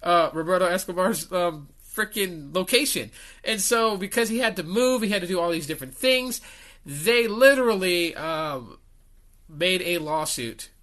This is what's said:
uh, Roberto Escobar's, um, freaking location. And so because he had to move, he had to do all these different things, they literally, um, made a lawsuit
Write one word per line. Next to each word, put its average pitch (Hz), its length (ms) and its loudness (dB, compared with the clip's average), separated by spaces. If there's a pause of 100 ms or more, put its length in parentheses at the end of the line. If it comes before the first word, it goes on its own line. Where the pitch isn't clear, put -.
uh, 170 300 4
Roberto 175 340 0
Escobar's, 185 640 -2
um, 170 380 -2 (260)
freaking 180 640 -4
location. 185 560 0 (320)
And 220 160 -4
so 220 380 2
because 202 320 -2
he 226 80 -2
had 233 180 0
to 185 80 -6
move, 240 380 2
he 214 80 -2
had 202 120 0
to 180 60 -8
do 185 100 -2
all 170 140 0
these 165 160 -4
different 135 280 -8
things, 254 440 0 (460)
they 220 420 0
literally, 208 880 4
um, 151 640 -6 (720)
made 175 320 0
a 175 160 -2
lawsuit 151 720 -4 (140)